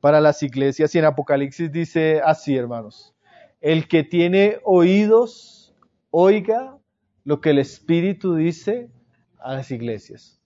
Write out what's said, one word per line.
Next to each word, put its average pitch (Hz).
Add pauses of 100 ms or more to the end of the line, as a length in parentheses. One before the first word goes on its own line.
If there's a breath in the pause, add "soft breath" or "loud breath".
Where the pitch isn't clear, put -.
para 151
las 151
iglesias, 139
y 175
en 160
Apocalipsis 143
dice 156
así, 156
hermanos: 117 (460 soft breath)
"El 160
que 160
tiene 180
oídos, 208 (360)
oiga 214 (460)
lo 151
que 160
el 143
Espíritu 170
dice 175 (500)
a 127
las 135
iglesias". 117